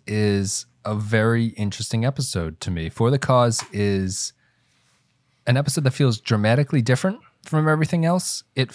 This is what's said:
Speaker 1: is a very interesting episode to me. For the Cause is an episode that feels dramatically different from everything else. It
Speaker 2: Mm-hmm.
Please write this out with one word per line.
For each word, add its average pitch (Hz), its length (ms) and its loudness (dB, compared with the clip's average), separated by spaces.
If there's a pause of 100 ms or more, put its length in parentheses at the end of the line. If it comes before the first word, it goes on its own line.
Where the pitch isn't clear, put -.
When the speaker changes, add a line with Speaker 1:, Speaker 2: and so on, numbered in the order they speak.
Speaker 1:
is 104 580 0 (180)
a 107 120 -4
very 113 540 2
interesting 110 540 -4
episode 98 580 -4
to 92 100 -4
me. 82 160 -4
For 113 240 0
the 143 80 2
Cause 123 420 2 (100)
is 98 600 -2 (1120)
an 120 100 4
episode 143 280 0
that 131 80 2
feels 123 280 2
dramatically 117 640 2
different 185 380 0 (240)
from 156 240 0
everything 160 360 0
else. 180 380 -2 (140)
It 127 140 0
Speaker 2:
Mm-hmm. - 40 -18